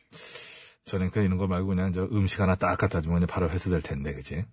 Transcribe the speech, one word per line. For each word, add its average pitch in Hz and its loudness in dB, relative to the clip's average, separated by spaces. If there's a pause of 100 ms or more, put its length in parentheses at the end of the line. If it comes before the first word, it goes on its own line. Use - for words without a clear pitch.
(840)
저는 92 -2
그 107 0
이런 92 4
거 98 0
말고 92 0
그냥 92 2
저 92 0
음식 98 2
하나 92 4
딱 90 2
갖다 92 2
주면 85 0
그냥 87 4
바로 87 0
회수될 87 0
텐데, 71 -6
그치? 69 -6